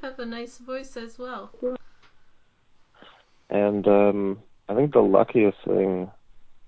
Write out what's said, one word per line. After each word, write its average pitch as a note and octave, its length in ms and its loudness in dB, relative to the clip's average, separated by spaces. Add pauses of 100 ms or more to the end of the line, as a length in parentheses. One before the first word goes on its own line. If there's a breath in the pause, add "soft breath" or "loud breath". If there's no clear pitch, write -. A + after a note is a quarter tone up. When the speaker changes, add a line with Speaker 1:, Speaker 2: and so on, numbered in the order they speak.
Speaker 1:
have C4 160 -14
a A#3+ 80 -10
nice A#3+ 320 -14
voice C4 380 -14
as A#3 200 -16
well. A#3+ 360 -14 (2000 soft breath)
Speaker 2:
And, G2+ 380 0
um, G2+ 520 2 (300)
I G2+ 60 -4
think C#3 180 0
the A#2+ 80 6
luckiest G2+ 640 4
thing F#2+ 460 -2 (580)